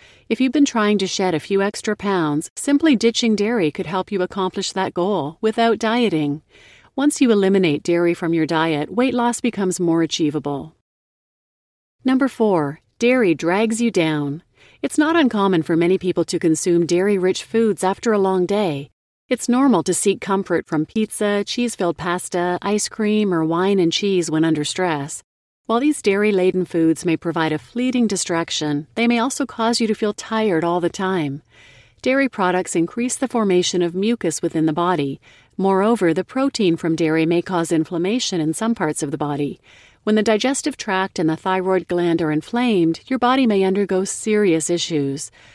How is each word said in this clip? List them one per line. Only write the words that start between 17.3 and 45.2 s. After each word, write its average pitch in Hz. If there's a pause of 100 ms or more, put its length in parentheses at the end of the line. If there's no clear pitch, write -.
foods 226
after 196
a 208
long 190
day. 165 (380)
It's -
normal 254
to 180
seek -
comfort 190
from 156
pizza, 208
cheese-filled 208
pasta, 180
ice 208
cream, 214
or 160
wine 185
and 170
cheese 185
when 156
under 156
stress. 151 (440)
While 226
these 294
dairy-laden 190
foods 160
may 165
provide 160
a 151
fleeting 247
distraction, 165
they 233
may 240
also 262
cause 233
you 233
to 208
feel 208
tired 208
all 170
the 170
time. 170 (600)
Dairy 269
products 180
increase 233
the 262
formation 185
of 175
mucus 196
within 160
the 160
body. 156 (360)
Moreover, 190
the 175
protein 233
from 165
dairy 160
may 170
cause 170
inflammation 175
in 156
some 226
parts 156
of 143
the 156
body. 143 (440)
When 214
the 214
digestive 254
tract 190
and 160
the 156
thyroid 185
gland 175
are 156
inflamed, 175
your 262
body 254
may 202
undergo 190
serious 196
issues. 151 (240)